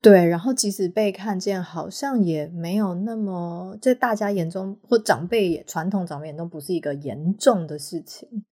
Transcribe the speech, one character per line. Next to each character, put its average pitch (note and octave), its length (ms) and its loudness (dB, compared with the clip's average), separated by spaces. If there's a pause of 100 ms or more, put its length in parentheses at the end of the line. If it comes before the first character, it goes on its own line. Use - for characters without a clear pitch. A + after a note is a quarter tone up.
对， F#3 260 10
然 E3+ 100 4
后 A3 160 -2
即 B3+ 160 0
使 G3 200 -2
被 G#3 240 0
看 G3 260 -6
见， F#3 240 -2
好 E3 260 -8
像 C4 320 -2
也 D#3+ 280 0
没 E3+ 260 -6
有 G3+ 180 0
那 G3+ 220 -4
么， F#3 680 -8
在 B3+ 140 4
大 A#3+ 220 0
家 G#3 160 -2
眼 E3+ 180 -2
中， F#3+ 320 -8
或 A#3 160 2
长 F3 300 0
辈 G#3+ 200 2
也， E3 160 -2
传 E3 240 -4
统 G3 160 0
长 D3+ 160 -8
辈 D#3 60 -10
眼 D3 100 -12
中 E3+ 120 -8
不 E3+ 100 -12
是 D3 160 -6
一 E3 60 -2
个 D3 120 -4
严 C#3+ 460 -4
重 F#3 300 0
的 D3 100 -10
事 D#3+ 260 -10
情。 - 240 -20 (260)